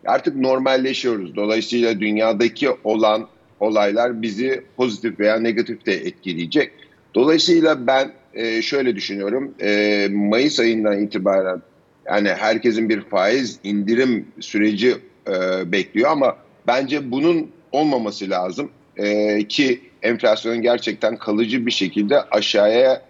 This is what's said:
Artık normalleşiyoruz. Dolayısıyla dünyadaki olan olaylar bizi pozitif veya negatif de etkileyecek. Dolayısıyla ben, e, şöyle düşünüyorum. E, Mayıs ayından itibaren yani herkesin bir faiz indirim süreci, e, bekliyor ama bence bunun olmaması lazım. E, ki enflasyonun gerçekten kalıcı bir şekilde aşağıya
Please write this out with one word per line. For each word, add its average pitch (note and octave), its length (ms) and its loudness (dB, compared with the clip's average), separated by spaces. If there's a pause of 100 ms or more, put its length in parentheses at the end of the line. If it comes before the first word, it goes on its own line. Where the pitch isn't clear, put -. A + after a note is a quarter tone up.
Artık C#3 300 0
normalleşiyoruz. C3 1000 0
Dolayısıyla A2 640 0
dünyadaki A2 680 0 (140)
olan A2 440 2 (320)
olaylar A2 640 0
bizi A#2 400 -4 (160)
pozitif A2+ 420 -2
veya G#2+ 200 2
negatif A2+ 460 -2
de G2+ 80 0
etkileyecek. F2 800 -4 (440)
Dolayısıyla D#3 720 4
ben, C3+ 240 2 (220)
e, A2+ 280 -2
şöyle B2+ 340 0
düşünüyorum. G2+ 680 -6
E, G#2 500 2
Mayıs A2 480 2
ayından A2 440 2
itibaren F#2+ 580 0 (440)
yani G#2 240 0
herkesin A2 600 0
bir G#2 120 0
faiz G#2 640 0
indirim G#2+ 640 0 (120)
süreci, G#2+ 560 0 (320)
e, F#2 440 -2
bekliyor G#2 400 0
ama C3+ 260 0 (300)
bence C3+ 440 -2
bunun D#3 400 0 (200)
olmaması A#2+ 580 -2
lazım. F#2 400 -4 (280)
E, G#2 500 0
ki C3 340 0 (200)
enflasyonun A2+ 600 0
gerçekten A2+ 560 -2
kalıcı A2+ 480 -2
bir A#2 60 -2
şekilde G#2 500 0
aşağıya A2 880 2